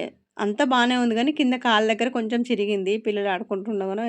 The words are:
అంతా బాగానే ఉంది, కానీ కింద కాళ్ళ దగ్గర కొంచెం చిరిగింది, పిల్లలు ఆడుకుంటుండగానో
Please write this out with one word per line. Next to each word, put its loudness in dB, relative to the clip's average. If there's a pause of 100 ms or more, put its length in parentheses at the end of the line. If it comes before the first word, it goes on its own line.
(380)
అంతా -2
బాగానే 4
ఉంది, 2
కానీ 2
కింద 2
కాళ్ళ 2
దగ్గర 0
కొంచెం -2
చిరిగింది, 0
పిల్లలు -2
ఆడుకుంటుండగానో -4